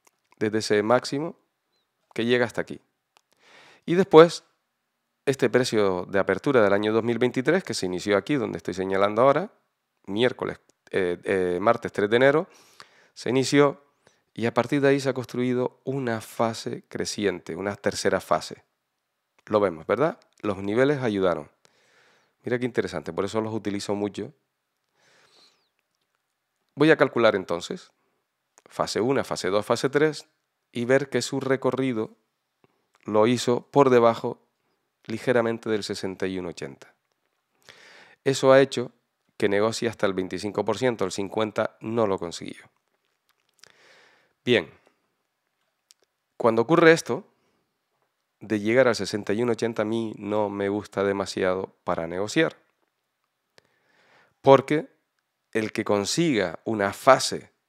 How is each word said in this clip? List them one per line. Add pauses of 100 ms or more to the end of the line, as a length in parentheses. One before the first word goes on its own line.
(380)
desde
ese
máximo (760)
que
llega
hasta
aquí. (1080)
Y
después, (800)
este
precio
de
apertura
del
año
dos
mil
veintitrés,
que
se
inició
aquí,
donde
estoy
señalando
ahora, (560)
miércoles, (300)
eh,
eh,
martes
tres
de
enero, (680)
se
inició (520)
y
a
partir
de
ahí
se
ha
construido
una
fase
creciente,
una
tercera
fase. (840)
Lo
vemos,
¿verdad? (220)
Los
niveles
ayudaron. (920)
Mira
qué
interesante,
por
eso
los
utilizo
mucho. (2500)
Voy
a
calcular
entonces (760)
fase
uno,
fase
dos,
fase
tres (460)
y
ver
que
su
recorrido (920)
lo
hizo
por
debajo (640)
ligeramente
del
sesenta
y
uno
ochenta. (1300)
Eso
ha
hecho (440)
que
negocie
hasta
el
veinticinco
por
ciento,
el
cincuenta
no
lo
consiguió. (1800)
Bien, (1700)
cuando
ocurre
esto, (1120)
de
llegar
al
sesenta
y
uno
ochenta
a
mí
no
me
gusta
demasiado (100)
para
negociar. (1800)
Porque (640)
el
que
consiga
una
fase (180)